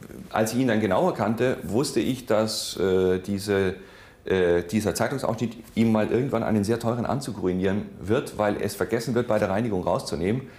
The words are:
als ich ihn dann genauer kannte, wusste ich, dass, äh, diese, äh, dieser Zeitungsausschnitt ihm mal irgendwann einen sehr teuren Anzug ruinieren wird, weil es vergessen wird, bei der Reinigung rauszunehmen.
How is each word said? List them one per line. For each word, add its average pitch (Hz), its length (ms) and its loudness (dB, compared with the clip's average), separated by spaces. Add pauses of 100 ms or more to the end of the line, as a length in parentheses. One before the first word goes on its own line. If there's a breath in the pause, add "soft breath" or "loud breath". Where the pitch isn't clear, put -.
(320)
als 110 220 2
ich 120 60 0
ihn 131 80 2
dann 107 140 2
genauer 113 320 2
kannte, 117 500 0
wusste 117 380 0
ich, 123 240 -2
dass, 110 520 0
äh, 92 420 2
diese, 98 560 0 (500 loud breath)
äh, 87 380 4
dieser 98 320 0
Zeitungsausschnitt 120 600 -2 (200)
ihm 113 160 4
mal 107 180 4
irgendwann 117 340 0
einen 104 200 2
sehr 113 160 0
teuren 117 260 -2
Anzug 110 360 -4
ruinieren 92 480 0 (100)
wird, 120 380 -2
weil 104 240 0
es 104 140 -4
vergessen - 400 -2
wird, 120 120 0
bei 107 120 2
der 98 100 2
Reinigung 101 340 -2
rauszunehmen. 95 760 -2